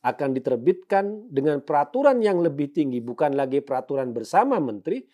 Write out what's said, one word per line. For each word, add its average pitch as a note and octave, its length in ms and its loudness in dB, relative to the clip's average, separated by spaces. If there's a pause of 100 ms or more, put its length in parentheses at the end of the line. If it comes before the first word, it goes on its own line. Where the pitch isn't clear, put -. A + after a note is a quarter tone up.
akan C3+ 320 0
diterbitkan F#3 960 -2
dengan D3 320 0
peraturan A#3+ 640 2
yang G3 160 2
lebih C#3+ 320 -2
tinggi, B2+ 320 0
bukan C#3 320 0
lagi C#3 240 0
peraturan C3+ 560 -4
bersama G3+ 400 2
menteri, D3+ 580 -4